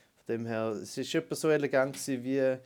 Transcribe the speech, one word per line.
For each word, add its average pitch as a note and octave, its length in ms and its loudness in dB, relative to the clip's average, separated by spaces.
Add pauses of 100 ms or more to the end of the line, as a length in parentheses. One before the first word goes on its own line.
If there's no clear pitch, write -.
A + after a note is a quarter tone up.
(160)
von - 100 -20 (100)
dem A#2 100 -4
her, A2+ 220 0 (140)
es - 160 -10
ist C3 160 -4
etwa D#3+ 200 -2
so D#3 140 0
elegant C#3+ 460 4
gewesen, C3 300 -4
wie C3 420 2